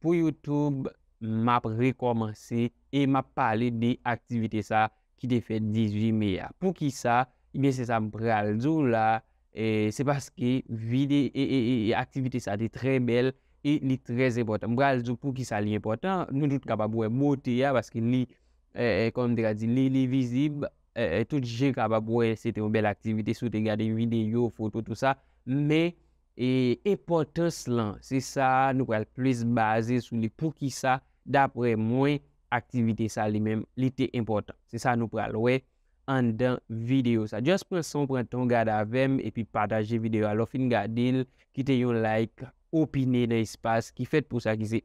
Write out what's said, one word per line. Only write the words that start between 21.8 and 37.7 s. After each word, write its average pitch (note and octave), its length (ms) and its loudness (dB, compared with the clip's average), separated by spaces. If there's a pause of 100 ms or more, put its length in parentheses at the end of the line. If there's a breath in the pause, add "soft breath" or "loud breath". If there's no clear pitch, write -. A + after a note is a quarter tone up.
wè. A#2 300 2
Se A#2 140 -4
te G#2+ 100 -4
yon G#2+ 100 0
bèl G#2+ 160 2
aktivite. A2 460 -2
Si - 100 -6
w A2+ 80 -2
te G#2+ 120 0
gade A2 300 0
videyo, A2+ 580 0
foto, A2 320 -6
tousa, C3+ 320 -2 (280 soft breath)
men, D3+ 460 2 (500)
Enpòtans D#3 1300 0
lan A#2 340 -2
se C3 220 -2
sa C3 500 2
nou B2+ 140 0
pral A2 160 0 (140)
plis B2+ 260 0
baze A#2 580 2
sou A#2 160 -6
li. A2+ 120 0
Poukisa? C3+ 720 -2 (220)
Daprè B2 560 2
mwen, C3+ 440 2 (300)
aktivite A2+ 600 0
sa A2 180 -2
li G#2+ 140 0
menm, A2 220 -2 (120)
li B2+ 160 0
te - 140 -2 (100)
enpòtan. G#2+ 400 -4 (140)
Se A#2 100 -8
sa B2 160 0
nou A2+ 140 -2
pral A2 260 -4
wè B2 220 2 (520)
anndan B2 460 2 (100)
videyo A#2 600 2
sa G#2+ 80 -6
a. A2+ 80 -2
Jans F#3 220 2
pran F3 180 -2